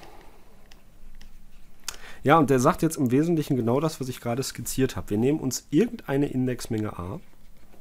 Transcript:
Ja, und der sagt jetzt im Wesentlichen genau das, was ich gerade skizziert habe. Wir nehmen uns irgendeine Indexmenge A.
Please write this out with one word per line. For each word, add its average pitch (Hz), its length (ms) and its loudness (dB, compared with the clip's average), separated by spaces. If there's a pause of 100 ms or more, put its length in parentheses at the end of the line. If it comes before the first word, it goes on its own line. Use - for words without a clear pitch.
(2250)
Ja, 147 140 8
und 135 120 6
der 135 80 6
sagt 147 240 4
jetzt 156 140 0
im 127 160 2
Wesentlichen 151 440 4
genau 117 240 2
das, 156 200 -2
was 131 80 -4
ich 123 120 -8
gerade 120 220 -2
skizziert - 540 -2
habe. - 140 -6
Wir 101 80 2
nehmen 139 200 4
uns - 320 -4
irgendeine 147 560 2
Indexmenge 120 720 -2
A. 92 220 -8 (600)